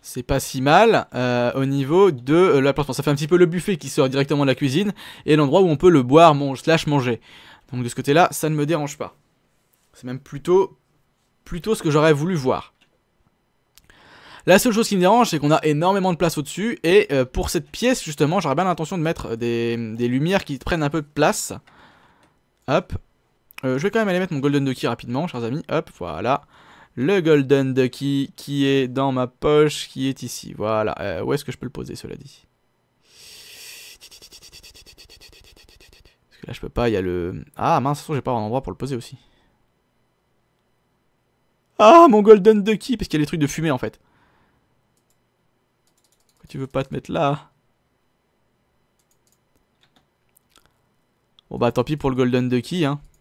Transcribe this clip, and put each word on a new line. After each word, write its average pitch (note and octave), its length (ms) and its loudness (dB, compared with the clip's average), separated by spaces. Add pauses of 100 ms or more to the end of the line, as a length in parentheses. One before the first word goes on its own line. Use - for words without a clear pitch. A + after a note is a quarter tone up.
C'est - 200 -14
pas C3+ 180 -2
si C3 220 -8
mal, E3 540 4
euh, B2 400 0
au C3+ 100 -2
niveau C#3 460 2
de, C3 240 -2
euh, E3 260 4
l'emplacement. D3 320 0
Ça C#3 80 -6
fait D3+ 80 -2
un C#3+ 60 2
petit D3 100 -6
peu F3 120 2
le F3+ 100 6
buffet F3 300 -4
qui C#3 120 -12
sort C#3 180 0
directement C#3 360 0
de C3+ 40 2
la C3 60 2
cuisine D3+ 400 -2 (320)
et D3+ 100 4
l'endroit D3+ 260 4
où F#3 60 4
on D#3 100 0
peut F3+ 120 4
le D3 140 4
boire, D3+ 320 8
mon-, C#3 200 -4
slash D#3+ 300 0
manger. B2+ 360 -2 (500)
Donc B2 120 -6
de A#2+ 60 -4
ce - 60 -12
côté-là, C#3+ 340 2
ça D#3 200 -4
ne D#3 60 -2
me D3 120 -2
dérange D3+ 320 -4
pas. - 180 -12 (760)
C'est - 100 -20
même B2+ 160 -10
plutôt, E3+ 580 -2 (680)
plutôt F3 300 -4
ce G#3 80 -4
que E3 80 0
j'aurais D3+ 240 4
voulu D#3+ 220 -2
voir. B2+ 400 -4 (1700)
La F#3 140 6
seule B3 140 0
chose A3 140 0
qui G3+ 80 -2
me F#3 60 2
dérange, G#3+ 280 4
c'est D#3 100 -4
qu'on C#3+ 100 0
a D3+ 160 2
énormément F3+ 480 0
de D3+ 60 -6
place E3+ 180 -2
au-dessus. F#3+ 460 -6
Et, F#3 280 4
euh, C3 140 2
pour F3 240 -6
cette D3+ 220 -6
pièce, A#3+ 320 -2
justement, D#3 360 -2
j'aurais D#3 140 -2
bien E3+ 120 0
l'intention F3 340 -4
de D3+ 40 -2
mettre D#3 320 -6
des, A#2 400 -2
des A#2 320 -6
lumières D#3 380 -2
qui C#3 140 -10
prennent E3 240 -4
un C#3+ 80 -2
peu D#3+ 100 -4
de D3 60 -12
place. - 440 -2 (1160)
Hop. D#3 260 -2 (680)
Euh, C3 160 -2
je - 20 -6
vais G3 80 -2
quand G#3+ 80 -2
même G#3+ 120 0
aller F3+ 100 0
mettre F3+ 140 -4
mon C#3 60 -4
Golden C#3+ 260 0
Ducky C3 200 -6
rapidement, B2 400 -6
chers A#2+ 180 -8
amis. B2 280 -6
Hop, D#3+ 260 -4
voilà. F2+ 460 -6 (540)
Le F3 220 0
Golden C#3 540 2
Ducky C#3 640 -2
qui C#3+ 280 -4
est C3+ 220 0
dans C3+ 240 -4
ma B2+ 160 -4
poche, D3+ 640 0
qui C3 180 -6
est C3 160 -8
ici. - 300 -14
Voilà. G#2+ 480 -4
Euh, F#2 220 -8
où B2+ 100 -4
est-ce C#3+ 100 -6
que - 80 -12
je - 60 -12
peux - 80 -14
le B2 60 -12
poser, - 240 -12
cela - 200 -16
dit ? - 320 -20 (3750)
Parce - 120 -20
que - 60 -18
là, - 60 -12
je - 80 -14
peux - 80 -10
pas, A#2+ 180 -2
il A2+ 60 0
y G2+ 40 0
a F#2 40 -2
le... F2+ 420 -6 (140)
Ah, D#3 240 0
mince, C#3+ 160 -4
de - 20 -14
toute - 60 -18
façon, D#3+ 80 -8
j'ai C3 80 -4
pas C3 100 -6
un B2 40 -2
endroit A2 280 -4
pour F2+ 80 -10
le - 60 -12
poser C3+ 180 -8
aussi. A#2 220 -14 (2500)
Ah, E4 300 10
mon G#3+ 120 6
Golden G#3+ 420 8
Ducky, A3 320 -2
parce - 140 -10
qu'il D#3 100 -2
y - 20 2
a - 20 2
les C#3+ 40 -2
trucs E3 140 -4
de C#3+ 60 0
fumée, D#3 240 -4
en B2+ 60 -2
fait. - 220 -10 (2250)
Pourquoi - 180 -20
tu - 100 -16
veux C3+ 100 -10
pas C3+ 180 -4
te - 80 -14
mettre - 180 -10
là ? D3+ 400 -2 (4000)
Bon, - 80 -12
bah, A#2 160 0
tant B2 100 0
pis D3+ 140 -4
pour C#3+ 120 -2
le C3 60 -4
Golden B2+ 320 0
Ducky, B2+ 380 -2
hein. C#3+ 160 -4 (200)